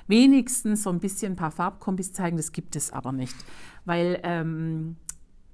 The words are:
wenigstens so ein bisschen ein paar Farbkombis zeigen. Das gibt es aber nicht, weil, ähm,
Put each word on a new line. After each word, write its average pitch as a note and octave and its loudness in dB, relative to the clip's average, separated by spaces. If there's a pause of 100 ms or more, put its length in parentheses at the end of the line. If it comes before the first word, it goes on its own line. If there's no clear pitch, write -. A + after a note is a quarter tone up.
wenigstens A#3+ 6
so G3 0
ein F3 0
bisschen G3 -4
ein F3+ -4
paar E3+ -4
Farbkombis F#3 -4
zeigen. E3+ -2
Das - -6
gibt - -8
es - -6
aber C3 -6
nicht, C3 -6 (480)
weil, F3 0
ähm, D#3+ -4 (580)